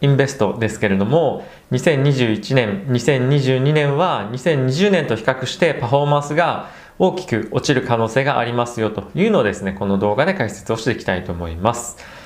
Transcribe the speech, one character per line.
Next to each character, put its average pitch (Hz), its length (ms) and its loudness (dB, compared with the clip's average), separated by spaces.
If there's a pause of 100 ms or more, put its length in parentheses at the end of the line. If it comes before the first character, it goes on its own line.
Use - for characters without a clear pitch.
イ 139 40 2
ン 139 100 4
ベ 135 120 2
ス - 100 -12
ト 98 180 0
で 113 120 0
す - 100 -6
け 107 100 0
れ 98 80 2
ど 98 80 2
も、 139 400 0 (280)
二 127 80 0
千 139 240 2
二 143 80 4
十 123 180 2
一 107 240 -2
年、 104 320 0
二 123 140 0
千 127 280 2
二 143 120 4
十 131 180 2
二 139 140 2
年 143 240 2
は 143 340 0
二 127 80 -8
千 139 280 0
二 131 60 2
十 180 160 2
年 160 200 2
と 113 80 0
比 107 80 -10
較 131 200 -2
し - 120 -8
て 160 180 2
パ 120 140 -6
フ 135 80 2
ォ 143 80 2
ー - 20 2
マ 143 140 4
ン - 20 -4
ス 147 140 -4
が 156 320 0 (320)
大 185 140 4
き - 120 -8
く 113 240 -2
落 127 160 -2
ち 143 80 2
る 127 80 2
可 120 140 0
能 113 100 0
性 131 160 0
が 135 160 0
あ 120 60 0
り 117 80 -4
ま 120 160 -2
す - 120 -8
よ 107 100 0
と 98 260 -8
い 185 100 2
う 226 60 2
の 170 80 4
を - 20 2
で 104 100 2
す 101 100 -8
ね、 95 100 -4
こ 101 140 -4
の 98 120 2
動 104 160 2
画 139 120 2
で 143 80 0
解 113 140 -2
説 - 240 -8
を 113 40 0
し - 80 -10
て 120 80 0
い - 40 -2
き - 80 -12
た 92 120 0
い 90 80 -6
と 92 80 -8
思 85 160 -8
い 80 80 -8
ま 107 180 0
す。 - 220 -12 (300)